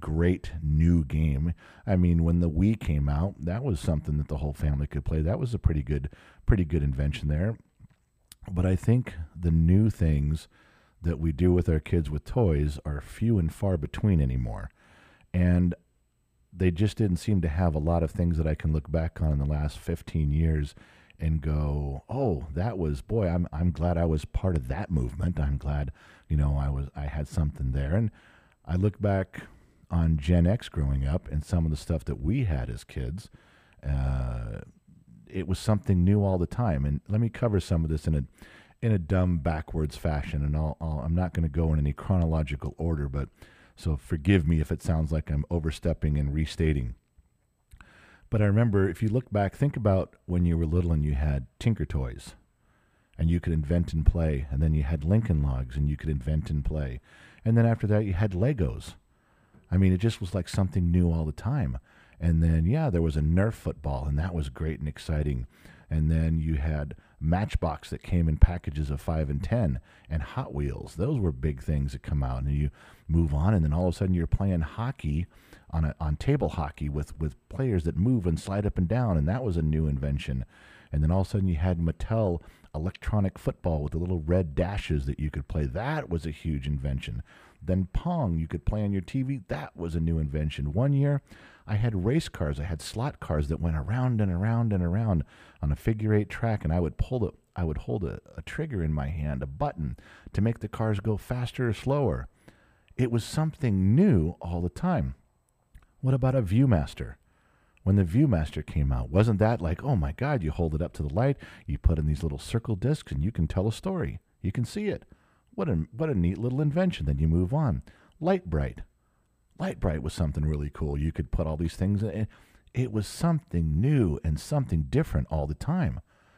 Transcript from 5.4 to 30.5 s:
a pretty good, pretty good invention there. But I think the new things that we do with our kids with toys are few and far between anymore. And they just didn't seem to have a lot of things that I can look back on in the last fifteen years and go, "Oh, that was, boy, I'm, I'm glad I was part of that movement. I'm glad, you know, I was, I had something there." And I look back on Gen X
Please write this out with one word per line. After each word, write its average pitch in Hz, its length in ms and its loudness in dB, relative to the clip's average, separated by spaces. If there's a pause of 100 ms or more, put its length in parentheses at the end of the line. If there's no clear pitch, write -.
a 101 60 -4
pretty 76 240 0
good, 69 260 -4 (380)
pretty 95 180 6
good 78 180 0
invention 71 460 -2
there. 92 300 -2 (920)
But 90 140 0
I 92 120 4
think 120 380 2 (240)
the 85 120 2
new 90 400 6
things 78 580 0 (540)
that 82 160 -2
we 80 140 0
do 90 200 4
with 90 160 2
our 78 120 4
kids 80 280 0
with 73 160 -6
toys 76 640 2
are 73 160 -6
few 110 360 0
and 80 140 0
far 95 240 -2
between 80 460 2
anymore. 60 480 -2 (640)
And 90 400 4 (800)
they 90 180 4
just 95 280 2
didn't 95 180 2
seem 101 240 2
to 82 80 0
have 82 260 2
a 78 40 0
lot 82 240 2
of 78 80 0
things 85 260 0
that 80 100 0
I 78 80 2
can 78 200 0
look 76 180 -2
back 80 300 -2
on 78 100 2
in 73 60 0
the 69 80 0
last 73 320 -2
fifteen 82 520 -2
years 76 440 0 (440)
and 80 220 0
go, 73 720 -2
"Oh, 90 420 -2
that 95 240 -4
was, 78 240 -2
boy, 107 280 -2
I'm, 87 220 0
I'm 85 200 0
glad 85 260 0
I 85 80 2
was 78 220 0
part 92 300 0
of 64 120 -2
that 69 220 -4
movement. 78 500 -2
I'm 69 160 0
glad, 71 360 -4 (360)
you 78 80 2
know, 71 220 2
I 69 100 0
was, 69 260 -4
I 71 120 -6
had 73 220 -4
something 71 420 -2
there." 69 240 -2
And 110 160 2 (560)
I 85 100 -2
look 101 240 0
back 98 440 0 (460)
on 82 280 4
Gen 85 280 4
X 107 220 0